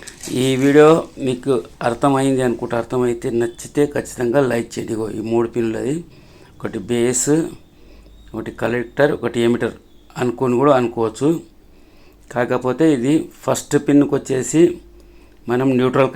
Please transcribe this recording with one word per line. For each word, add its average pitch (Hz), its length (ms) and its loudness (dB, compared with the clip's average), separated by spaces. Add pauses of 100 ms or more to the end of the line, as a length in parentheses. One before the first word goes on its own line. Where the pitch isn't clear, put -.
(420)
ఈ 135 40 0 (160)
వీడియో 147 260 8 (380)
మీకు 127 260 -2 (340)
అర్థమైంది 135 600 0
అనుకుంటే, 117 340 -4
అర్థమైతే 120 480 -4 (120)
నచ్చితే 120 420 -2 (120)
ఖచ్చితంగా 123 460 -2 (100)
లైక్ 117 240 -2
చేయండి. 110 220 -6
ఇగో 110 100 -4 (120)
ఈ - 20 -8 (100)
మూడు 117 240 0
పిన్నులు, 113 280 -2
అది 131 120 -2 (640)
ఒకటి - 220 -8 (120)
బేస్, 123 420 0 (1000)
ఒకటి 110 180 -10 (100)
కలెక్టర్, 120 560 0
ఒకటి 117 280 -4
ఎమిటర్ 117 280 0 (480)
అనుకొని 123 380 0
కూడా 143 200 6
అనుకోవచ్చు. 117 480 -2 (1080)
కాకపోతే 123 520 0 (100)
ఇది 127 180 0 (320)
ఫస్ట్ 135 300 -2 (100)
పిన్కి 143 320 4
వచ్చేసి 131 440 0 (920)
మనం 131 160 2 (120)
న్యూట్రల్ 131 360 2